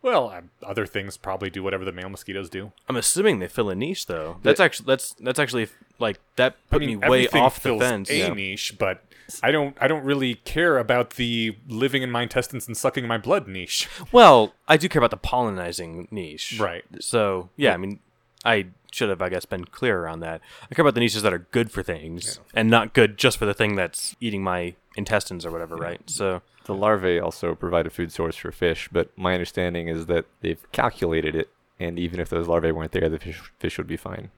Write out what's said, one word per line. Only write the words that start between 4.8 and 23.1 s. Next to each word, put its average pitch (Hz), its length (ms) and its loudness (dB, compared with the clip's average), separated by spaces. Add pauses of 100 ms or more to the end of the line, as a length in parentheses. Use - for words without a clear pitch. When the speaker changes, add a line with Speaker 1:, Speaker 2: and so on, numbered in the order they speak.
Speaker 2:
that's, 131 340 0
that's 127 200 -4
actually, 120 280 0 (320)
like, 110 200 -2 (180)
that 127 160 4
Speaker 1:
I - 180 -8
Speaker 2:
put - 80 4
Speaker 1:
mean, 120 220 -4
Speaker 2:
me 127 60 2
way 127 180 6
Speaker 1:
everything 143 180 4
Speaker 2:
off 131 120 4
the - 60 -12
Speaker 1:
fills 120 200 0
Speaker 2:
fence. 113 280 0
Speaker 1:
a 147 80 0
Speaker 3:
Yeah. 185 160 0
Speaker 1:
niche, 98 460 -8
but 95 240 -2 (400)
I 117 80 4
don't, 147 300 0
I 135 80 4
don't 151 160 -2
really 135 300 0
care 160 420 0
about 120 340 2
the 117 460 -2 (100)
living 127 340 0
in 127 100 -4
my 120 120 0
intestines 120 420 -4
and 117 120 -10
sucking 127 300 -2
my 117 100 0
blood 131 320 -2
niche. 92 400 -6 (240)
Speaker 2:
Well, 156 400 10 (160)
I 156 80 8
do 156 100 0
care 160 160 2
about 117 80 4
the - 160 -8
pollinizing 87 840 -4
niche. 85 480 -10
Speaker 1:
Right. 87 240 -4 (160)
Speaker 2:
So, 98 560 0
yeah, 135 140 4
Speaker 3:
Yeah. - 20 4
Speaker 2:
I 90 40 0
mean, 95 220 -8 (460)
I 107 220 2 (260)
should 113 160 -2
have, 92 120 -2
I 92 60 -2
guess, 90 160 -4
been 90 220 -8
clear 113 340 -2
around 82 220 -6
that. 82 180 -8 (320)
I - 40 -10
care - 80 4
about 143 100 6
the 120 80 2
niches 107 220 2
that 101 100 4
are 87 60 -2
good 117 320 -2
for 95 120 -6
things 82 560 -8 (140)
Speaker 3:
Yeah. 113 80 2
Speaker 2:
and 110 80 4
not 113 240 4
good 104 240 4